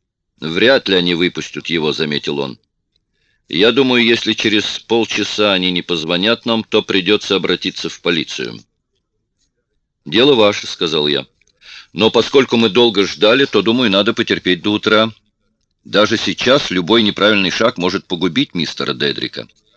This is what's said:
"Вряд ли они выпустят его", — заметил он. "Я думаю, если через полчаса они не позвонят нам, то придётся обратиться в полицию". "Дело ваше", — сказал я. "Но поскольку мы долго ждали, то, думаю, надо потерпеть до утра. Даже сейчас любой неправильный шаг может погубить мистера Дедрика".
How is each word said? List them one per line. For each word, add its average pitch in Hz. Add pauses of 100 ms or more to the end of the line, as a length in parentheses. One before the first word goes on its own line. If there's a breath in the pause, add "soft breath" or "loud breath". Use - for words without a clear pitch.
(400)
"Вряд 107
ли 95
они 87
выпустят 82
его", — 78
заметил 73
он. 67 (920)
"Я 98
думаю, 123
если 113
через 107
полчаса 107
они 92
не 87
позвонят 87
нам, 113
то 110
придётся 98
обратиться 87
в -
полицию". 65 (1500)
"Дело 117
ваше", — 104
сказал 78
я. 69 (640 loud breath)
"Но 104
поскольку 123
мы 113
долго 101
ждали, 117
то, 110
думаю, 113
надо 101
потерпеть 90
до 104
утра. 107 (720)
Даже 104
сейчас 123
любой 95
неправильный 101
шаг 113
может 90
погубить 92
мистера 73
Дедрика". 64 (300)